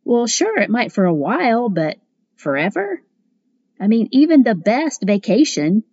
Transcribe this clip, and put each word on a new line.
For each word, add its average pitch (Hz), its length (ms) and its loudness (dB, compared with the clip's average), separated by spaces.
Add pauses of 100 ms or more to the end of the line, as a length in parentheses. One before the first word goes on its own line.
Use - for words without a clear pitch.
Well, 240 220 0
sure, 392 320 -2
it - 120 -2
might 226 200 -2
for 196 140 0
a 175 100 2
while, 233 540 -2
but 160 300 -4 (380)
forever? 208 640 -4 (760)
I 190 80 -6
mean, 226 260 2
even 302 300 6
the 226 120 2
best 226 500 -2
vacation 202 880 0